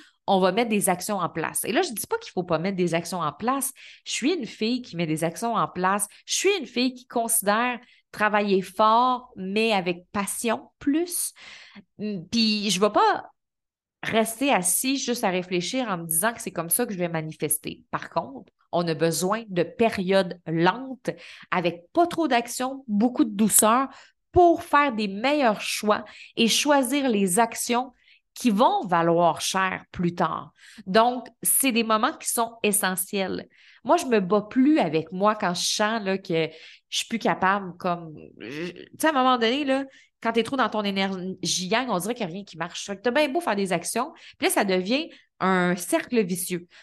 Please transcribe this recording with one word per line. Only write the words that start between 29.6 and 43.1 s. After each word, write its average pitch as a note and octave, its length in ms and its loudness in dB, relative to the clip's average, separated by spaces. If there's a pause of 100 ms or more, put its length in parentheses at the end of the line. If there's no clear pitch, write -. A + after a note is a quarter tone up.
plus F3 240 -2
tard. D#3+ 380 -4 (340)
Donc, A#3 400 2 (160)
c'est C4 300 2
des A#3 120 2
moments A3 300 0
qui - 160 -8
sont A#3 320 -2
essentiels. F#3+ 840 -2 (380)
Moi, D#4 140 4
je C4+ 80 -4
me A3+ 140 4
bats G3+ 280 0
plus D4 300 4
avec D#3+ 340 0
moi G3+ 220 2
quand F#3+ 180 -2
je F3+ 140 -4
sens G#3+ 360 0
là, F#3+ 140 0
que E3 320 0 (400)
je - 100 -6
suis - 100 -6
plus A3+ 100 -4
capable. F#3+ 580 0
Comme... E3+ 380 -6 (240)
Je... D3+ 320 -8
Tu - 180 -16 (100)
sais, D#4 100 0
à - 20 4
un - 20 2
moment B3+ 240 2
donné, A#3+ 280 0
là, C4+ 200 0 (380)
quand A3+ 100 -2
t'es A3+ 120 2
trop C4+ 120 -4
dans A3+ 140 2
ton G#3+ 120 -2
énergie F#3+ 840 -4
yang, A#3+ 240 -2
on F#3 80 0
dirait G3+ 160 -4
qu'il A#3 100 -6
n'y E3 80 -6
a - 40 -10
rien G3+ 80 -12
qui - 120 -20
marche. E3+ 300 -8
Fait G3+ 100 -8
que F#3+ 60 -14
t'as B3 80 0